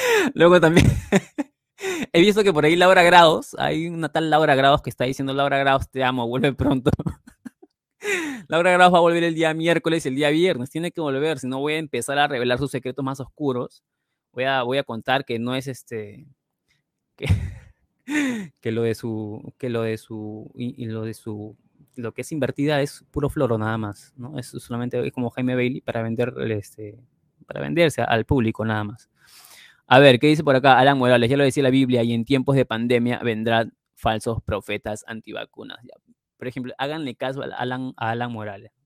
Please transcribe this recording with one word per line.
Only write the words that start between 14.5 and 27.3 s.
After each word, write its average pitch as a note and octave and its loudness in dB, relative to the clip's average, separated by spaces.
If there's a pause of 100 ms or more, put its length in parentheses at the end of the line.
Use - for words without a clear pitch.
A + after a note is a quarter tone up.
voy B2+ -2
a C#3 -2
contar B2+ -4
que A#2 -6
no B2 -4
es C3 -8
este... A2+ -14 (880)
que, - -6 (800)
<laughs> B3+ -6
que A#2 -4
lo A2+ -2
de A2+ -2
su, G#2+ -10
que C3 -8
lo A#2 -4
de A2 -4
su, G#2+ -14
y, B2 -10
y A2+ -8
lo A2 -8
de A2 -8
su, G#2+ -14 (380)
lo A#2 -10
que - -10
es - -14
invertida C#3+ -2
es - -8
puro - -2
floro A#2+ 0
nada A2 -2
más, G#2 -10
¿no? C3+ -14
Es B2 -12
solamente, B2 -6
es C3+ -6
como B2 -4
Jaime B2+ -2
Bailey B2 -2
para A#2 -6
vender, A2+ -4 (180)
este, G#2 -10 (480)